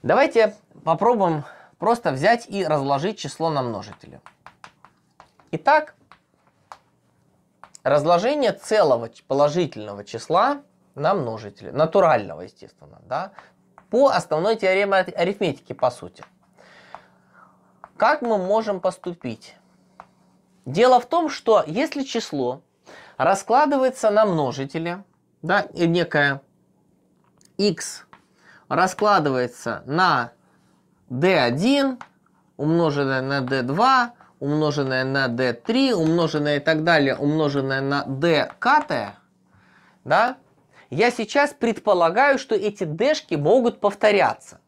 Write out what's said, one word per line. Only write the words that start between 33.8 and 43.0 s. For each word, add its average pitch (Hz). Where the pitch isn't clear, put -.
умноженное 139
на 135
D 120
три, 254
умноженное 156
и -
так 160
далее, 151
умноженное 143
на 139
d 139
катое, 175
да, 214
я 214
сейчас 285
предполагаю, 214
что -
эти 208
дэшки 208